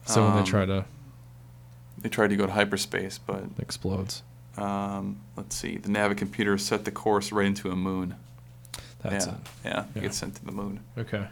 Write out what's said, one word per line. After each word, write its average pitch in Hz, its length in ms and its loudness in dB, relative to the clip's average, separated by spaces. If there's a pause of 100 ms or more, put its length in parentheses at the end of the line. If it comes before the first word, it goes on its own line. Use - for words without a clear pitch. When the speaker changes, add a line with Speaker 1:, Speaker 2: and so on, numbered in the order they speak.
Speaker 1:
So 110 180 6
when 101 100 6
they 101 60 6
Speaker 2:
Um, 95 40 4
Speaker 1:
try 95 220 4
to 95 180 0 (1120)
Speaker 2:
they 113 100 -4
tried 107 220 6
to 101 60 4
go 98 100 4
to 95 60 0
hyperspace, 98 720 2
but 98 120 -4 (200)
Speaker 1:
it 120 60 -4
explodes. - 600 -4 (360)
Speaker 2:
um, 101 580 -2 (200)
let's - 200 -8
see. - 220 -6
The - 100 -6
Navi 104 280 4
computer 101 420 2
set 101 260 0
the 104 60 0
course 101 420 2
right 101 140 4
into 101 240 0
a 92 60 -2
moon. 92 380 -2 (880)
Speaker 1:
That's 98 240 0
Speaker 2:
Yeah, 98 60 -6
Speaker 1:
it. - 60 -10 (260)
Speaker 2:
yeah, 101 200 -2 (100)
he 104 60 -4
Speaker 1:
Yeah. - 20 -4
Speaker 2:
gets 101 160 -4
sent 95 180 -8
to - 80 -18
the - 80 -10
moon. 101 280 -8 (180)
Speaker 1:
Okay. 107 340 -4